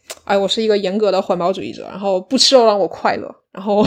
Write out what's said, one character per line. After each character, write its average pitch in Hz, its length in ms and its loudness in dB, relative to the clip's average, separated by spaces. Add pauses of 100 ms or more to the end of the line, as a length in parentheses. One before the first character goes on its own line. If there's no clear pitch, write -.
(240)
哎， 202 140 0
我 196 100 0
是 226 140 -2
一 220 60 -2
个 208 100 4
严 196 200 -2
格 214 140 0
的 185 100 0
环 196 160 -2
保 175 140 -2
主 190 100 -6
义 113 120 -10
者， - 160 -16
然 185 100 -14
后 196 220 -2
不 262 160 -4
吃 - 180 4
肉 233 100 6
让 208 120 4
我 185 80 0
快 196 300 -4
乐， - 180 -10 (200)
然 190 100 -16
后 208 240 2